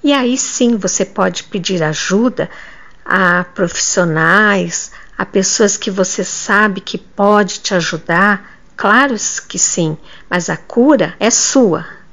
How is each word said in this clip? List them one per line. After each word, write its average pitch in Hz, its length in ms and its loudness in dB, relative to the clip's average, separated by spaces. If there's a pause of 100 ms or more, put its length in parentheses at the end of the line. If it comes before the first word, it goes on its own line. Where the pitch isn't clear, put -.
E 285 100 2
aí 254 240 0
sim, 240 400 0
você 190 280 -2
pode 185 400 -2
pedir 185 380 -4
ajuda 185 640 -2 (560)
a 180 400 2 (100)
profissionais, 175 1400 0 (240)
a 185 80 -6
pessoas 196 520 0
que - 140 -6
você 190 320 -2
sabe 202 580 0
que - 180 -10
pode 208 600 0
te - 140 -4
ajudar. 180 840 0 (160)
Claro - 380 2 (340)
que 185 100 -8
sim, 156 380 -2 (320)
mas 175 220 -2
a 160 60 -2
cura 240 600 2
é 214 120 2
sua. 190 560 2 (260)